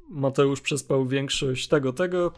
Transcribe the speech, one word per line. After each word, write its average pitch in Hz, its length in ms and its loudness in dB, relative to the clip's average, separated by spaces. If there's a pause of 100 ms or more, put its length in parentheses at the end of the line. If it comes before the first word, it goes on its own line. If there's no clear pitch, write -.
Mateusz 139 520 2
przespał 135 460 -2
większość 135 600 -2
tego, 135 260 2
tego, 180 440 0